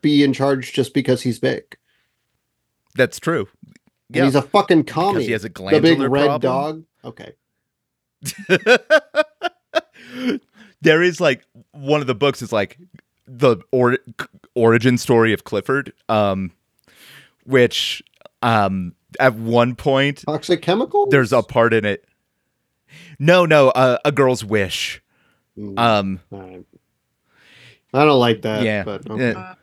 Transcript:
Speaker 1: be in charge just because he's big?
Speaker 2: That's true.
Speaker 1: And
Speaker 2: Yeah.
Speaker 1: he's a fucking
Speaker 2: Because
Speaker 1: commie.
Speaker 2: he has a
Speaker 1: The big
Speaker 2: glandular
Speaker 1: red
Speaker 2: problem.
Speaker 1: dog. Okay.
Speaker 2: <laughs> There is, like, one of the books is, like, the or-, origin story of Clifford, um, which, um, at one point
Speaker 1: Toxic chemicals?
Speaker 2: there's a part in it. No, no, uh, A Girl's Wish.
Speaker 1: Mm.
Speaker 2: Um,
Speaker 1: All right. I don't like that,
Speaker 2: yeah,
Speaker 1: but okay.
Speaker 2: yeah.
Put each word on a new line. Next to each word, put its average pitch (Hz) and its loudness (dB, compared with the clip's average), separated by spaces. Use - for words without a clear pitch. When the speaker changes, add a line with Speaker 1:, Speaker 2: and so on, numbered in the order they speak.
Speaker 1:
be 147 2
in 139 2
charge 135 -2
just 131 -4
because 123 0
he's 120 -4
big? 127 -4
Speaker 2:
That's 123 -2
true. 139 -4
Speaker 1:
And 120 -20
Speaker 2:
Yeah. 135 2
Speaker 1:
he's 139 0
a 143 4
fucking 185 2
Speaker 2:
Because - -10
Speaker 1:
commie. 175 -2
Speaker 2:
he 110 -6
has 110 -4
a - -10
Speaker 1:
The - -16
big 98 0
Speaker 2:
glandular 147 2
Speaker 1:
red 139 0
Speaker 2:
problem. 143 -2
Speaker 1:
dog. 156 -6
Okay. - -18
Speaker 2:
<laughs> 254 -2
There 156 2
is, 175 -2
like, 160 0
one 147 -2
of 139 -8
the 127 -2
books 131 -2
is, 110 -10
like, 101 -4
the 127 0
or-, 127 2
origin 117 2
story 113 2
of 98 -6
Clifford, 135 -6
um, 98 -2
which, - 0
um, 98 0
at 135 4
one 117 0
point 139 0
Speaker 1:
Toxic 160 -2
chemicals? 220 -2
Speaker 2:
there's 127 2
a 123 2
part 117 0
in 110 0
it. 101 -6
No, 175 4
no, 147 6
uh, 127 2
A 147 2
Girl's 127 2
Wish. 101 -4
Speaker 1:
Mm. 104 -10
Speaker 2:
Um, 101 0
Speaker 1:
All 101 -16
right. 92 -20
I 139 4
don't 147 4
like 117 0
that, 107 -4
Speaker 2:
yeah, 107 -2
Speaker 1:
but 101 -10
okay. 117 -2
Speaker 2:
yeah. 185 -12